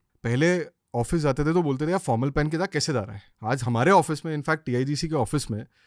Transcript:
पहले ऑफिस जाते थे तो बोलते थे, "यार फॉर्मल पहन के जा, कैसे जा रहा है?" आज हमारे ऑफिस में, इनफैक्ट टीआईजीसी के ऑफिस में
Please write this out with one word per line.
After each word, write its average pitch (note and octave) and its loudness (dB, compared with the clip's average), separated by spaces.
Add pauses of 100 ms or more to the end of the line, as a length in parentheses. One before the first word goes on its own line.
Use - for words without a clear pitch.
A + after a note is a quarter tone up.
(240)
पहले D3+ 2 (300)
ऑफिस C3+ 0
जाते C#3+ 2
थे D#3+ 2
तो F3 2
बोलते C#3+ -2
थे, - 0
"यार F#3 0
फॉर्मल B2+ -2
पहन D3+ 0
के D#3+ -2
जा, F3 -2
कैसे D#3 -2
जा A#2 0
रहा G2+ -10
है?" G2 -14 (200)
आज A#2+ -2
हमारे B2 2
ऑफिस E3 4
में, D#3+ -6
इनफैक्ट D3+ -4
टीआईजीसी C#3 -2
के D#3 -2
ऑफिस C3+ -2
में G#2+ -6 (220)